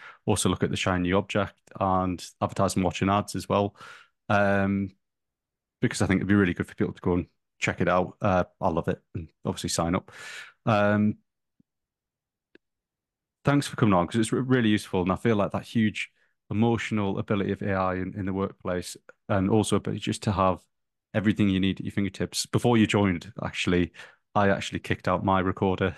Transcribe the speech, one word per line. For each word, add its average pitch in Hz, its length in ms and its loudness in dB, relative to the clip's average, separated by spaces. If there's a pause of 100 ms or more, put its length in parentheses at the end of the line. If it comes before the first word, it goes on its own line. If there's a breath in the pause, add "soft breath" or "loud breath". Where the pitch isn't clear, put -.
(240 loud breath)
also 104 240 0
look 92 140 -2
at 95 80 0
the 95 60 -4
Shiny 90 360 0
Object 98 460 -2 (220)
and 92 440 0 (160)
Advertising 95 440 0
Watch - 180 -2
and 95 80 4
Ads 101 240 0
as 95 140 -8
well, 101 260 0 (540 loud breath)
um, 98 640 2 (920)
because - 200 0
I 98 60 2
think 95 120 4
it'd 92 100 -2
be 98 60 4
really 95 200 4
good - 140 -6
for - 80 -20
people - 180 -2
to - 60 -20
go 92 140 0
and 87 120 -2 (320)
check - 220 -2
it 90 80 0
out. 90 320 0
Uh, 92 240 2 (160)
I 95 80 0
love 85 180 -2
it, - 160 -4 (140)
and 82 120 -10 (160)
obviously 92 260 -4
sign 85 260 0
up. - 160 -8 (520 loud breath)
Um, 104 520 2 (2250)
thanks 143 220 2
for - 80 -12
coming 107 200 4
on, 87 120 4
'cause 113 140 -2
it's 110 120 -2
re-, 123 100 0
really 127 260 2
useful, 101 340 0
and 90 80 0
I 90 60 0
feel 117 180 0
like 98 160 0
that 95 140 -6
huge - 480 -2 (400)
emotional 104 680 0
ability 101 320 -2
of 98 120 -6
A 104 120 -2
I 92 220 0
in, 92 200 -6
in 98 100 -6
the 95 60 -4
workplace, 95 640 -6 (320)
and 98 220 2
also, 104 300 2
but 104 160 -6
just 110 260 -6
to 113 80 0
have 95 300 2 (540)
everything 104 340 2
you 95 100 2
need 92 220 0
at - 40 -8
your 98 60 -8
fingertips. - 560 -4
Before 120 320 2
you 107 80 6
joined, 98 460 0 (100)
actually, 90 500 0 (440 loud breath)
I 104 120 4
actually - 320 -2
kicked - 260 -6
out 90 180 0
my 95 140 2
recorder 92 600 0